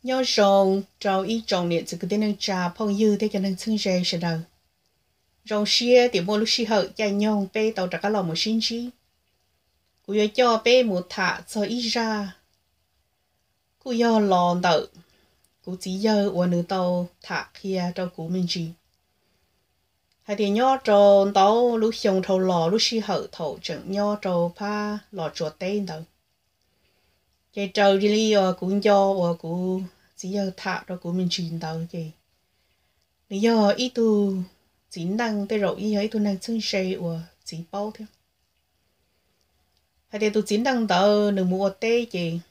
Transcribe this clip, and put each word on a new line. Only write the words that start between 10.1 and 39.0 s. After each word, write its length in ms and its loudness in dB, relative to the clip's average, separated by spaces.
yo 120 2
cho 300 2
bê 180 6
một 260 -2
thả, 400 -4
cho 140 -4
y 180 -4
ra. 560 -4
Cú 220 -8
yo 200 4
lò 420 4
đậu. 240 2
Cú 160 -10
chỉ 240 -6
yo, 280 2
ua 140 0
nữ 220 0
tàu, 400 -2
thả 280 -8
kia, 340 -4
trâu 140 -6
cú 200 -12
mình 200 -2
chi. 200 -6
Hay 140 -6
thì 140 0
nhớ 340 2
trâu 500 6
tàu, 420 4
lúc 180 0
xong 280 0
trâu 160 0
lò, 300 2
lúc 140 2
xì 160 0
hậu 340 -4
thầu, 300 -8
chẳng 300 -8
nhớ 300 -2
trâu 340 -2
pha, 420 -6
lò 220 -6
chuột 240 -6
tên 280 -4
đâu. 160 -12
Cái 220 -6
trâu 240 4
đi 100 2
li, 240 2
ua, 200 4
cú 180 -4
yo, 280 4
ua, 220 0
cú 460 -4
chỉ 180 -8
yo 80 -2
thả, 300 -8
trâu 120 -10
cú 140 -8
mình 180 -2
chi 200 -6
đâu, 200 -8
cái. 200 -10
Lý 120 -6
do 280 4
ít 260 0
tu, 400 2
chỉ 140 -10
năng, 420 -4
tê 120 -2
rậu, 160 0
ít 340 -2
tu 120 -4
năng 220 -2
xưng 180 -4
xê, 320 -4
ua, 260 -6
chỉ 140 -12
bao 240 -8
thêm. 120 -16